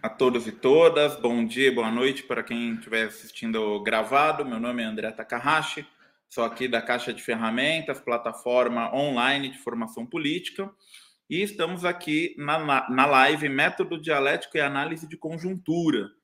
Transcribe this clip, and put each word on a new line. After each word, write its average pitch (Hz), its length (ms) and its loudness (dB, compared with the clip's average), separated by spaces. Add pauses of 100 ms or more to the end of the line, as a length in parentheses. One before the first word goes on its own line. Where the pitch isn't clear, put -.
a 113 60 -4
todos 123 380 2
e 107 60 -8
todas, 147 640 6
bom 117 280 0
dia 127 240 2
e - 20 8
boa 117 200 0
noite 131 320 0
para 117 200 -4
quem 117 300 -6
estiver 113 320 -2
assistindo 110 800 -4
gravado. 139 640 2
Meu 117 120 -6
nome 120 240 -4
é 113 40 -4
André 110 240 -6
Takahashi, 139 760 -2 (400)
sou - 160 -4
aqui 117 240 -2
da 117 140 0
Caixa 120 320 -2
de 104 100 -10
Ferramentas, 127 800 -2
plataforma 120 920 -2
online 135 560 0
de 135 80 -18
formação 117 480 -8
política, 160 640 -6 (580)
e 170 140 -2
estamos 180 420 -4
aqui 170 540 -2
na, 147 200 0
na, 143 320 0
na 131 160 4
live 147 440 6
Método 165 500 0
Dialético 151 560 0
e 156 40 2
Análise 151 460 -2
de 160 120 -16
Conjuntura 165 920 -2 (160)